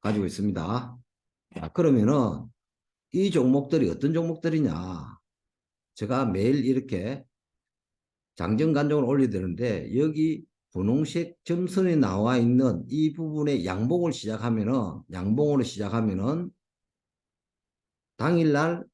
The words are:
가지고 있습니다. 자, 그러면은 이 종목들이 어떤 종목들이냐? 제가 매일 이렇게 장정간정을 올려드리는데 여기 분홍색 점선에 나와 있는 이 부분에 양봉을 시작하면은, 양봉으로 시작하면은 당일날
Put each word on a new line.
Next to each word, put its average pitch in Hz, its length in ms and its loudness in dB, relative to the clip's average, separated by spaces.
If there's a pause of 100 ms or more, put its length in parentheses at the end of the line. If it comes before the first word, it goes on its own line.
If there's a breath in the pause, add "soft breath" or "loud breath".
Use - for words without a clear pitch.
가지고 104 240 0
있습니다. 98 720 -4 (580)
자, 160 140 -8
그러면은 127 800 2 (600)
이 190 180 0
종목들이 139 600 2
어떤 143 240 0
종목들이냐? 160 600 0 (1200)
제가 123 320 -2
매일 113 400 2
이렇게 127 580 -2 (1120)
장정간정을 143 680 2
올려드리는데 104 920 0
여기 156 480 0 (280)
분홍색 139 720 -2
점선에 180 540 0
나와 110 400 2
있는 120 500 4
이 156 260 0
부분에 147 520 -2
양봉을 131 480 0
시작하면은, 110 880 -2 (100)
양봉으로 123 520 0
시작하면은 107 840 -2 (1700)
당일날 165 800 2